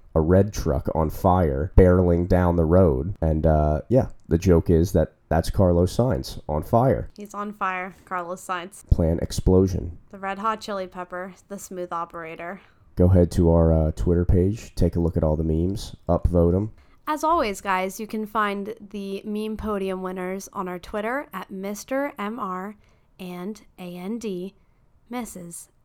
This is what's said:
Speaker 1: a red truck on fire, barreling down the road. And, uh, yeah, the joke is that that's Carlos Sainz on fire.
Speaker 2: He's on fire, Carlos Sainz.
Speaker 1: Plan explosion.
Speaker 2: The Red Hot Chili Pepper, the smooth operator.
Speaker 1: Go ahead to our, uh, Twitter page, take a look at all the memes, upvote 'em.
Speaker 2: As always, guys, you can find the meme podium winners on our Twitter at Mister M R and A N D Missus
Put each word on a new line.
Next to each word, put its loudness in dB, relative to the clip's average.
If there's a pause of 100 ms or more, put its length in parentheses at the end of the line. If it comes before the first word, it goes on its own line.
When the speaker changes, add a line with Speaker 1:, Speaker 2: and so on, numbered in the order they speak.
(140)
Speaker 1:
a 2
red 4
truck -2
on 0
fire, 2
barreling 4
down 2
the 2
road. 4
And, 2
uh, 2
yeah, 2 (200)
the 2
joke 4
is 4
that 2 (160)
that's 0
Carlos 2
Sainz -2
on -2
fire. 2
Speaker 2:
He's -16
on -8
fire, -6 (100)
Carlos -8
Sainz. -10
Speaker 1:
Plan 2
explosion. 2 (140)
Speaker 2:
The -18
Red -8
Hot -4
Chili -8
Pepper, -12 (140)
the -12
smooth -12
operator. -10 (340)
Speaker 1:
Go 4
ahead 6
to 4
our, 6
uh, 4
Twitter 0
page, 0
take 2
a 0
look 0
at 2
all 2
the -2
memes, -2 (120)
upvote 4
'em. -2 (360)
Speaker 2:
As -4
always, 0
guys, -2
you -8
can -6
find -2 (160)
the -8
meme -6
podium -4
winners -8
on -8
our -8
Twitter -6
at -12
Mister -6
M -8
R -8 (440)
and -10 (200)
A -14
N -8
D -8 (560)
Missus -12 (160)